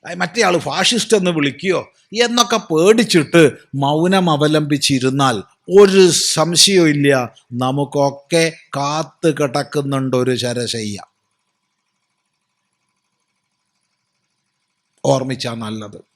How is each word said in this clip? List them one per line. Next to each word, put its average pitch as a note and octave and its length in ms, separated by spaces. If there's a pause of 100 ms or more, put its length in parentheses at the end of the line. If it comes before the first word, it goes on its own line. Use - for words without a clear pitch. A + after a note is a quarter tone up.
അയ് F3 100
മറ്റേ F3+ 260
ആൾ F3+ 160
ഫാഷിസ്റ്റ് F#3 580
എന്ന് F#3 140
വിളിക്കുവോ D#3 640 (300)
എന്നൊക്കെ A#3+ 340
പേടിച്ചിട്ട് E3+ 920 (240)
മൗനം E3 560
അവലംബിച്ചിരുന്നാൽ C#3 1120 (380)
ഒരു F#3+ 300
സംശയവും E3 760
ഇല്ല, C#3 460 (180)
നമുക്കൊക്കെ C#3 1000 (240)
കാത്തു D3+ 520
കിടക്കുന്നുണ്ട് C#3 880
ഒരു B2 200
ശരശയ്യ. A2+ 640 (4000)
ഓർമ്മിച്ചാ C3 500
നല്ലത്. G#2+ 500 (120)